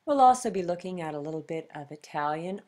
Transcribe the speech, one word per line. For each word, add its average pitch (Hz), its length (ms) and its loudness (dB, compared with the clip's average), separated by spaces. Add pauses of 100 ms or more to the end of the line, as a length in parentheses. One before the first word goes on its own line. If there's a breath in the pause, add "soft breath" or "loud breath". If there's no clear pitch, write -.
We'll 285 160 4
also 247 300 6
be 185 100 -2
looking 175 400 -4
at 156 140 -6
a 147 40 -6
little 156 220 -6
bit 160 320 -8
of 147 180 -12
Italian 156 760 -6